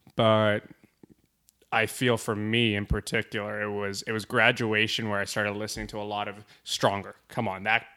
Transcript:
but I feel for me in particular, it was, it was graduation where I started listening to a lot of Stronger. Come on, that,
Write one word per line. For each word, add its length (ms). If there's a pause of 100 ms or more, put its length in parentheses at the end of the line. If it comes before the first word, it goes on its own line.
(160)
but 440 (1120)
I 160
feel 300
for 200
me 400
in 100
particular, 760
it 80
was, 320
it 100
was 120
graduation 840
where 120
I 40
started 320
listening 320
to 120
a 40
lot 240
of 160 (180)
Stronger. 540 (120)
Come 200
on, 160
that, 200 (120)